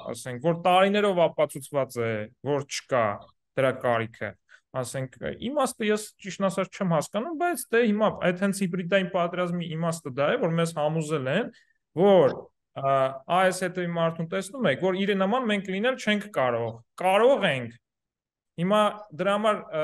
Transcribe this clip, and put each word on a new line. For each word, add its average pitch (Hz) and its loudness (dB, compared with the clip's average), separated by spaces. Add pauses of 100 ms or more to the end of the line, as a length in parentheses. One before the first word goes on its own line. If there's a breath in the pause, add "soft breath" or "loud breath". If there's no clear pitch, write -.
ասենք, 123 -10
որ 165 2
տարիներով 190 4
ապացուցված 143 -2
է, 117 0 (320)
որ 135 -2
չկա - 0 (500)
դրա 131 2
կարիքը, 113 -2 (400 soft breath)
ասենք, 131 -8 (220)
իմաստը 254 -2
ես 208 -2
ճիշտն 196 -6
ասած 190 -4
չեմ 185 -2
հասկանում, 240 -2
բայց 349 -2
դե 233 2
հիմա 208 2
այդ 180 0
հենց 196 -2
հիբրիդային 185 0
պատերազմի 175 -2
իմաստը 160 -4
դա 139 0
է, 202 2
որ 196 0
մեզ 165 0
համոզել 151 -2
են, 208 -2 (480 soft breath)
որ, 170 6 (380)
ա, 135 0 (380)
այս 185 2
հետևի 180 -4
մարդուն 165 -2
տեսնում 196 -2
եք, 135 0
որ 185 0
իր 196 0
նման 202 0
մենք 196 -2
լինել 220 0
չենք 208 -2
կարող, 120 0 (200)
կարող 202 4
ենք։ 127 -2 (800)
Հիմա 196 2 (260)
դրա 180 -2
համար, 208 2
ա, 160 -6